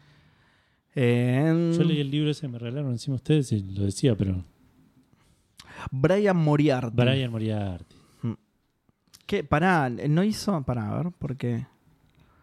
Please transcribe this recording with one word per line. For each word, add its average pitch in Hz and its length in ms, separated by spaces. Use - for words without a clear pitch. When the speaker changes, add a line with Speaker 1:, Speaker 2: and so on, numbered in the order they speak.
Speaker 1:
Eh, 139 840
Speaker 2:
Yo 170 60
leí 156 180
el 139 100
libro 151 200
ese, 143 160
me 120 120
regalaron 127 320
encima 123 240
ustedes 147 360
y 107 100
lo 98 240
decía, 107 320
pero 92 260
Speaker 1:
Brian 185 440
Moriarty. 147 600
Speaker 2:
Brian 123 360
Moriarty. 107 640
Speaker 1:
Mm. 117 100
¿Qué? 202 180
Pará, 151 460
¿no 139 340
hizo? 208 400
Pará, 113 280
a 120 120
ver, 175 140
porque 127 480